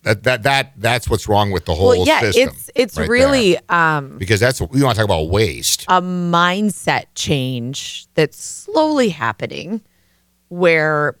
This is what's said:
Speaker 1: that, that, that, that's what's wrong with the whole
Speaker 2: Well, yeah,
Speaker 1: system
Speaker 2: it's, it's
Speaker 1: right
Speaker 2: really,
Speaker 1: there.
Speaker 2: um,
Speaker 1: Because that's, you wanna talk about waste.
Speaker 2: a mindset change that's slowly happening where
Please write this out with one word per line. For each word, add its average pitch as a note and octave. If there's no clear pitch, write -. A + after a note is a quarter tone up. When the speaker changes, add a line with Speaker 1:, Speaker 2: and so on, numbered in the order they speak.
Speaker 1:
that, G#2+
that, B2
that, C#3
that's A2+
what's A2
wrong G2+
with F2
the E2+
whole F2
Speaker 2:
Well, F2+
yeah, D#4
Speaker 1:
system G3
Speaker 2:
it's, -
it's A#3
Speaker 1:
right D#3+
Speaker 2:
really, B3
Speaker 1:
there. E3+
Speaker 2:
um, D3+
Speaker 1:
Because G2
that's, B2+
you F2
wanna C3
talk A2
about E2
waste. F2+
Speaker 2:
a F#3
mindset F3+
change C3
that's D#3
slowly D#4
happening D3
where D#3